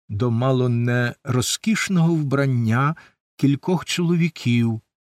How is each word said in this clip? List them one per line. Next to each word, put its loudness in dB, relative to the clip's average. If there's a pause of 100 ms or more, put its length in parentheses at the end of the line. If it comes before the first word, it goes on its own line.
до -2
мало 0
не 0
розкішного 0
вбрання 0 (420)
кількох 0
чоловіків, 0 (220)